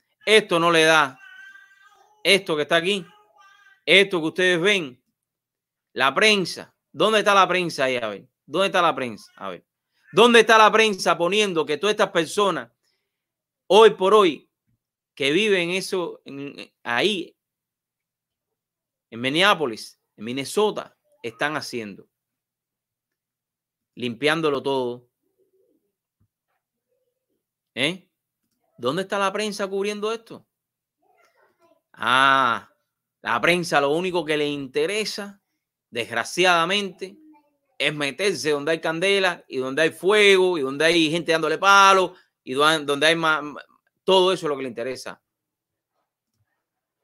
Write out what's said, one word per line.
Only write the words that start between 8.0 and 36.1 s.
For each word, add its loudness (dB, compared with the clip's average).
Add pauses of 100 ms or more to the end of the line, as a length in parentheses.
ver, -12 (180)
¿dónde -2
está 0
la 2
prensa? -10
A -14
ver, -16 (460)
¿dónde 6
está 6
la 8
prensa 0
poniendo -2
que -4
todas -2
estas 0
personas -2 (960)
hoy 8
por 0
hoy 2 (680)
que -2
viven 0
eso -6
en, -18
ahí, -4 (1700)
en -14
Minneapolis, -2 (160)
en -16
Minnesota, -6 (240)
están -6
haciendo? -12 (1900)
Limpiándolo -4
todo. -6 (2750)
¿Eh? -4 (640)
¿Dónde -4
está -6
la -2
prensa -6
cubriendo -6
esto? -16 (1400)
Ah, 0 (540)
la -4
prensa 0
lo 0
único -2
que -4
le -2
interesa, -6 (500)
desgraciadamente, -2 (600)